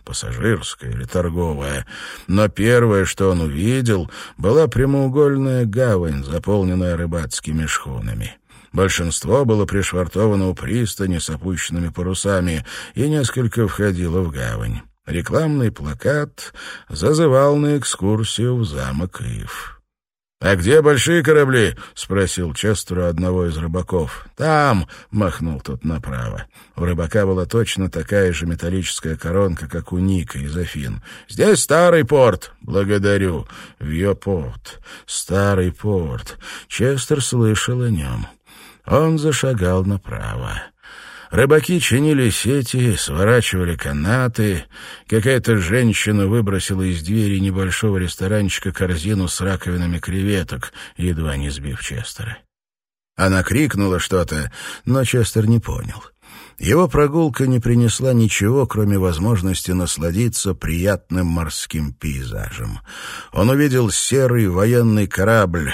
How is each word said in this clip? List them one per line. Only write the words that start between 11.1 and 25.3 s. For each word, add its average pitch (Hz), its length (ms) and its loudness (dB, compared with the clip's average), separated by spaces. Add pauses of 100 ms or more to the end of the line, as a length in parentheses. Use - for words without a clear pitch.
с 80 120 -6
опущенными 85 600 -4
парусами 90 760 -2 (280)
и 139 160 0
несколько 123 580 0
входило 90 540 0
в 85 100 -2
гавань. 57 500 -6 (240)
Рекламный 123 680 0
плакат 131 840 -6 (340)
зазывал 143 720 4
на 147 200 2
экскурсию 110 800 -2
в 117 100 0
замок 71 560 -4
Ив. - 560 -10 (640)
«А 98 160 2
где 117 280 6
большие 147 400 4
корабли?» — 131 520 4 (200)
спросил 90 580 -2
Честер 92 460 -2
у 90 60 0
одного 87 420 0
из 80 100 -4
рыбаков. 82 760 -4
«Там!» — 143 520 2 (240)
махнул 82 480 -2